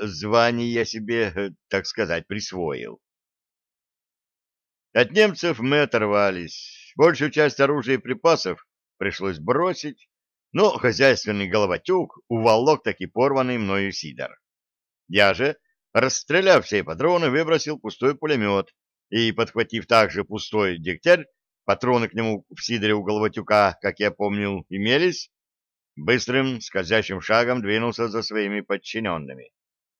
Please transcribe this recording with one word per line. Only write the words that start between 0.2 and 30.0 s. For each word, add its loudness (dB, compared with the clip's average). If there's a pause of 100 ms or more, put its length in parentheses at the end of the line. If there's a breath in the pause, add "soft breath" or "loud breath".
я 0
себе, -4
э, -4 (200)
так -2
сказать, -4
присвоил. -8 (1900)
От 2
немцев 2
мы 2
оторвались. -2
Большую 4
часть 2
оружия 2
и -2
припасов -2 (300)
пришлось -6
бросить, -4 (420)
но 2
хозяйственный 2
головотюк 0
уволок 2
таки -4
порванный 0
мною -2
сидор. -12 (720)
Я 4
же, -2 (360)
расстреляв 2
все -2
патроны, 0
выбросил -2
пустой -2
пулемет -2 (360)
и, 0
подхватив -4
также 4
пустой -2
дегтярь, 2 (400)
патроны 0
к -16
нему -2
в -20
сидоре 0
у -2
головотюка, 0
как -4
я 0
помнил, -4
имелись, 0 (640)
быстрым -2
скользящим -2
шагом 0
двинулся -2
за -4
своими -4
подчиненными. -6 (480)